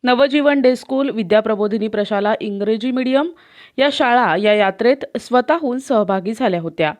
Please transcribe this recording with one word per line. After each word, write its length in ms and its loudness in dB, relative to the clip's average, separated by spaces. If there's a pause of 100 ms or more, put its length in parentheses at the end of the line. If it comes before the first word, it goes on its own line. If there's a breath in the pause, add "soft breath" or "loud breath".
नवजीवन 580 2
डे 140 4
स्कूल, 340 -4
विद्या 300 2
प्रबोधिनी 480 -2
प्रशाला 540 -2
इंग्रजी 500 -4
मीडियम 400 0 (460 loud breath)
या 140 2
शाळा 440 2
या 180 2
यात्रेत 520 0 (140)
स्वतःहून 580 0
सहभागी 560 -2
झाल्या 280 -2
होत्या. 380 -2